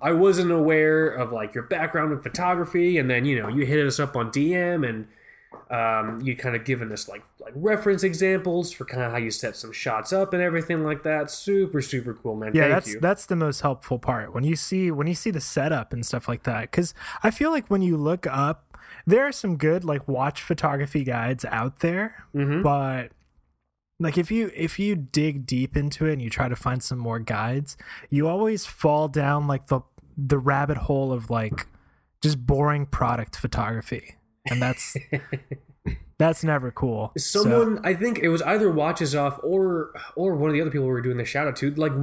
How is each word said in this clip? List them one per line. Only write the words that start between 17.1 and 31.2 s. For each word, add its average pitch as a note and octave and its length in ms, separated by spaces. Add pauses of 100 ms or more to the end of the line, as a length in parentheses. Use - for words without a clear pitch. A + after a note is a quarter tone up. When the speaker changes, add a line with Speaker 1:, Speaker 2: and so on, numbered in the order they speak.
Speaker 2:
I A3 80
feel D4 220
like D4 160
when G3 160
you E3+ 140
look D#3+ 280
up, C#3+ 500 (300)
there A#3+ 220
are C#4 40
some F3+ 260
good, E3 280
like, D3 220
watch C3+ 340
photography C#3+ 640
guides B2 420
out A#2 360
there, G3 440 (100)
Speaker 1:
Mm-hmm. C#3+ 280
Speaker 2:
but, C3+ 480 (880)
like, E3 180
if F3 140
you, A3 240
if E3 240
you G#3 160
dig D3 500
deep C3 320
into D3 300
it D#3 60
and C3+ 100
you A2+ 80
try B2+ 180
to B2 60
find B2+ 260
some B2+ 160
more A#2 220
guides, A2+ 580 (320)
you D3 180
always G#3 380
fall D3+ 420
down, C#3+ 380
like, C#3 220
the, C3+ 140 (360)
the C#3 220
rabbit C#3 380
hole C3+ 360
of, A2+ 160